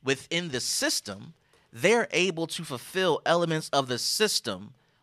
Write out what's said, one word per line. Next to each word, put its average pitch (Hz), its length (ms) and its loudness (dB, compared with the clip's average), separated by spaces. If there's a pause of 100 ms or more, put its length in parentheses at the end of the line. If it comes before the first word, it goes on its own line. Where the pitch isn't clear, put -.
within 156 460 -2
the 127 100 -4
system, 135 720 -4 (400)
they're 185 380 4
able 165 360 0
to 160 180 -8
fulfill 160 600 0
elements 165 460 2
of 139 160 4
the 123 100 -2
system - 760 -2 (300)